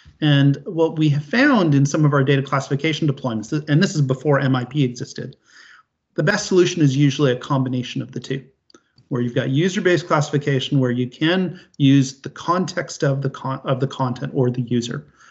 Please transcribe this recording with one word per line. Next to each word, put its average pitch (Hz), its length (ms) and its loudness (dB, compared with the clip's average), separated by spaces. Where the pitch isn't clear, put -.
And 143 440 4
what 160 340 -2
we 156 120 4
have 147 140 0
found 233 500 2
in 139 120 4
some 156 180 0
of 143 80 4
our 139 120 2
data 135 180 2
classification 147 640 -2
deployments, 117 440 -4
th-, 151 180 -4
and 151 140 4
this 190 120 0
is 151 80 0
before 139 380 0
M 131 160 2
I 123 80 -2
P 143 180 -2
existed, 123 540 -6
the 165 80 -2
best 196 240 0
solution 180 360 4
is 135 140 4
usually 143 360 2
a 120 40 0
combination 127 680 -4
of 104 100 -14
the 147 80 -10
two, - 240 -8
where 123 140 -2
you've 120 120 -4
got 131 160 -2
user-based 180 560 0
classification, 147 760 0
where 127 100 0
you 123 160 -2
can 170 540 -2
use 135 440 4
the - 80 -10
context 170 760 -4
of 139 180 0
the 139 80 -2
con-, 135 340 -8
of 131 140 -2
the 135 80 -2
content 127 480 -6
or 127 160 2
the 123 120 -4
user, 120 440 -4